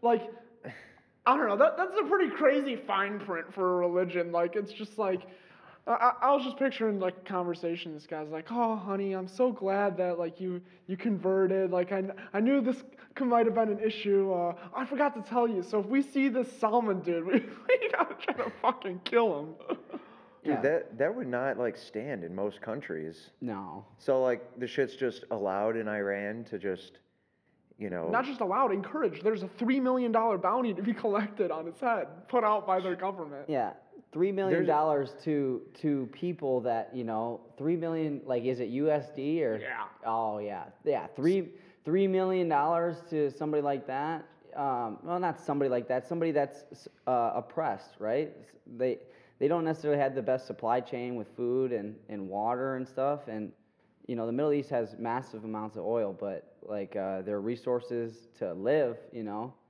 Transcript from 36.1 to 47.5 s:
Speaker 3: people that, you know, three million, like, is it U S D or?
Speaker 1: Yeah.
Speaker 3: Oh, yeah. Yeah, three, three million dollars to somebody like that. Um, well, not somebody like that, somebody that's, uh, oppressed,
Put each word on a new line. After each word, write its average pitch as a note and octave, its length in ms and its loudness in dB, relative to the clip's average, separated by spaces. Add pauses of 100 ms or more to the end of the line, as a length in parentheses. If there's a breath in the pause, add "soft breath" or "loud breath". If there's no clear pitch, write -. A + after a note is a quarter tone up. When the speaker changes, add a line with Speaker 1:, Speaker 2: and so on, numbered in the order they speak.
Speaker 3:
people C#3+ 500 -2
that, A2 320 -2
you B2 100 -4
know, A2+ 360 -2 (160)
three D#3+ 200 0
million, D#3+ 500 -2
like, B2 180 0
is B2+ 160 0
it A#2 80 -2
U C#3 220 2
S D3 240 0
D D3+ 300 0
or? A2 140 0
Speaker 1:
Yeah. A#2 260 -6 (200)
Speaker 3:
Oh, A2+ 340 0
yeah. G2+ 260 -6 (200)
Yeah, C3 300 0
three, F3 360 2 (340 loud breath)
three F#3+ 240 4
million F#3 400 2
dollars D#3+ 480 2 (140)
to D3+ 200 2
somebody D3+ 320 0
like C#3+ 240 0
that. D3 380 -4 (320)
Um, B2 460 -2
well, F3 180 -2
not E3+ 200 -2
somebody C#3+ 300 2
like A#2+ 180 0
that, B2+ 180 0
somebody E3 260 0
that's, - 560 -2 (180)
uh, A#2+ 300 2
oppressed, B2 600 -4